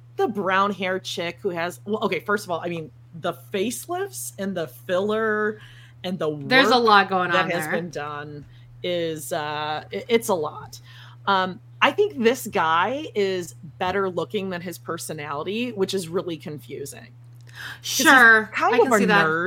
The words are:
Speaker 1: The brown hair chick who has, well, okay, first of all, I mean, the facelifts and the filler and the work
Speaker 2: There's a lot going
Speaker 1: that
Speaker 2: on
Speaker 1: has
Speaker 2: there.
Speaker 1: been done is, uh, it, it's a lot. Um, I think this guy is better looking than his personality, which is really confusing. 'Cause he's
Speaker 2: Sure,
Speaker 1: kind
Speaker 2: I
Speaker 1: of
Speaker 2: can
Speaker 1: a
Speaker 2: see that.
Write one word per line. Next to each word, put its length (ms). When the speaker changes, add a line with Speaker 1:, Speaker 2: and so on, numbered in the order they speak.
Speaker 1:
The 100
brown 460
hair 260
chick 420
who 80
has, 360
well, 180
okay, 180
first 240
of 60
all, 120
I 60
mean, 220
the 200
facelifts 840
and 160
the 120
filler 920
and 160
the 100
work 200
Speaker 2:
There's 220
a 60
lot 320
going 220
Speaker 1:
that 140
Speaker 2:
on 60
Speaker 1:
has 160
Speaker 2:
there. 60
Speaker 1:
been 180
done 540
is, 500
uh, 580
it, 180
it's 200
a 60
lot. 440
Um, 340
I 100
think 320
this 240
guy 680
is 380
better 300
looking 400
than 120
his 160
personality, 960
which 200
is 160
really 280
confusing. 800
'Cause 120
he's 160
Speaker 2:
Sure, 260
Speaker 1:
kind 240
Speaker 2:
I 40
Speaker 1:
of 0
Speaker 2:
can 120
Speaker 1:
a 60
Speaker 2:
see 80
that. 420